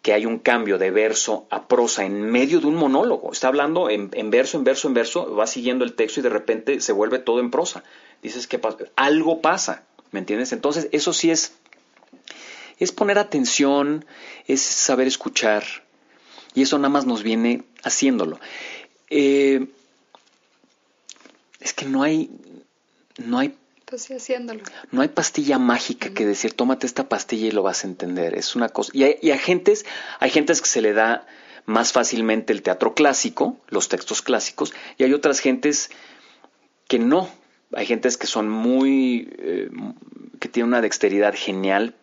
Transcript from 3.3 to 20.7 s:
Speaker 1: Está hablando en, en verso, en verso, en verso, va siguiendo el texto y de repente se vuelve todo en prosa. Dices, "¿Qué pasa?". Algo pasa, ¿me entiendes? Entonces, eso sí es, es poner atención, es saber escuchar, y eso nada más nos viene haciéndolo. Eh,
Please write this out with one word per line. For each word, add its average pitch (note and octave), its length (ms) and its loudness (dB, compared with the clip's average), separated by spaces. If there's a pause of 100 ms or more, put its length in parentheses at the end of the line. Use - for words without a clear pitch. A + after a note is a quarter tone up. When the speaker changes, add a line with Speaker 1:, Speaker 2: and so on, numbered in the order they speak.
Speaker 1:
Está - 160 -2
hablando D3 420 0
en, G2+ 220 -2
en A2 180 -6
verso, B2+ 280 2
en C3 80 -2
verso, C3 240 2
en C3 40 0
verso, A#2+ 400 -2
va G#2+ 140 2
siguiendo B2 380 -2
el A#2+ 80 -8
texto - 260 -2
y - 40 -4
de A#2+ 60 2
repente A2 520 -2
se - 100 -2
vuelve A2 280 2
todo A#2+ 200 0
en B2 100 -2
prosa. D3+ 360 -4 (360)
Dices, A#2 260 -10
"¿Qué B2 120 -6
pasa?". A2 200 -4 (180)
Algo D#3 420 2
pasa, E3 440 0 (280)
¿me G2 80 -6
entiendes? G#2+ 320 -4
Entonces, D3 400 -2
eso D3+ 220 0
sí E3 180 2
es, - 220 -2 (1300)
es F3+ 120 -2
poner G3+ 260 0
atención, C#3+ 880 0 (440)
es C3+ 140 0
saber C3 460 0
escuchar, G#2+ 560 -2 (880)
y C3+ 100 4
eso D#3 140 2
nada C#3+ 120 2
más - 160 2
nos A2+ 180 -2
viene A2+ 400 0 (200)
haciéndolo. A2+ 540 0 (720)
Eh, C#3 560 4 (2000)